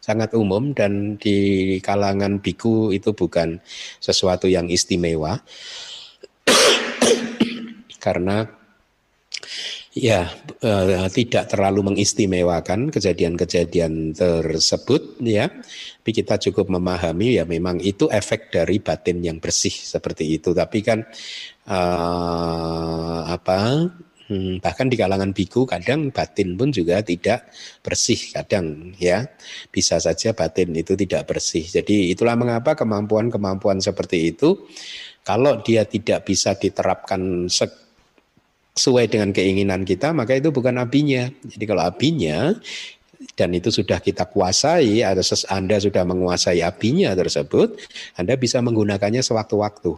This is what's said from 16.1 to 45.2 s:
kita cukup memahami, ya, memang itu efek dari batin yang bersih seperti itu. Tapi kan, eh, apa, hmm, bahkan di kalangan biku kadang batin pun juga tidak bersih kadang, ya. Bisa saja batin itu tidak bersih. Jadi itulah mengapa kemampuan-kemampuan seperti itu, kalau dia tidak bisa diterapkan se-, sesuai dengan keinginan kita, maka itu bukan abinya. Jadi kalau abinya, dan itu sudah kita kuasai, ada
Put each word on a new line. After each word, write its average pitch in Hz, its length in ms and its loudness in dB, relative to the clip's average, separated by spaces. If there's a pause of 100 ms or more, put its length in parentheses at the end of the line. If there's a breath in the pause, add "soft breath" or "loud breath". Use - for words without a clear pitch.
kita 107 240 0
cukup 95 320 0
memahami, 90 640 0
ya, 85 80 2
memang 85 400 -2
itu 101 240 0
efek - 480 -2
dari 90 240 2
batin 87 400 -2
yang 82 240 -6
bersih - 320 -2
seperti 80 640 -4
itu. 87 160 0
Tapi 87 240 0
kan, 110 240 0 (640 loud breath)
eh, 85 1500 -2 (160)
apa, 92 240 0 (720)
hmm, 95 320 -4
bahkan 92 240 0
di 123 80 2
kalangan 98 400 0
biku 120 320 0
kadang 123 480 -2
batin 90 400 -2
pun 127 160 0
juga 92 320 2
tidak 98 480 -2 (320 loud breath)
bersih - 480 -2
kadang, 82 640 -4
ya. 90 320 0 (480 loud breath)
Bisa 90 240 2
saja 85 320 0
batin 87 400 0
itu 82 240 0
tidak 87 320 -2
bersih. - 400 -4
Jadi 92 480 2
itulah 117 240 2
mengapa 120 400 0
kemampuan-kemampuan 104 1040 0
seperti 87 480 0
itu, 160 240 2 (720 loud breath)
kalau 120 340 2
dia 113 220 4
tidak 101 440 -2
bisa 98 280 2
diterapkan 92 960 -2
se-, - 400 -4 (840)
sesuai 123 360 4
dengan 107 240 2
keinginan 95 480 2
kita, 143 320 0
maka 131 240 2
itu 147 100 2
bukan 127 300 0
abinya. 127 480 2 (160)
Jadi 110 240 -10
kalau 92 160 2
abinya, 107 720 0 (800 loud breath)
dan 95 180 2
itu 90 160 0
sudah 98 300 0
kita - 320 -2
kuasai, 113 720 2
ada 95 180 2